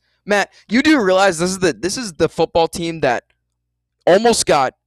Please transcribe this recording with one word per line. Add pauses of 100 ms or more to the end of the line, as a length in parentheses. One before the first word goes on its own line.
(240)
Matt, (180)
you
do
realize
this
is
the,
this
is
the
football
team
that (840)
almost
got (120)